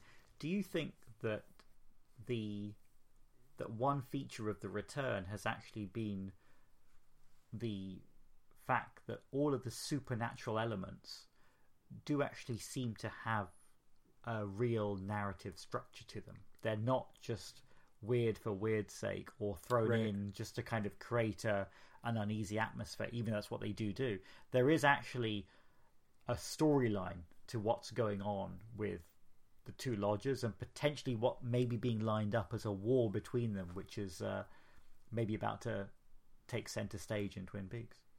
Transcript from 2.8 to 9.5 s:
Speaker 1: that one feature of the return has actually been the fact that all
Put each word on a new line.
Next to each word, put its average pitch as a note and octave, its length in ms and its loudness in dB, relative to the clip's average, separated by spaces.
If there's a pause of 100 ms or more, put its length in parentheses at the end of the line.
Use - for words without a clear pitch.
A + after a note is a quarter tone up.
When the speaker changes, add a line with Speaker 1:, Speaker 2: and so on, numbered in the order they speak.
Speaker 1:
that - 120 -4
one C3 320 2
feature A#2+ 480 -4
of G2 100 -2
the G2+ 100 -4
return G#2 600 -2
has G#2 160 -4
actually A2+ 400 -4
been G2 460 -2 (1200)
the G2+ 460 -4 (680)
fact - 420 2
that A2 140 -4 (100)
all C#3+ 220 4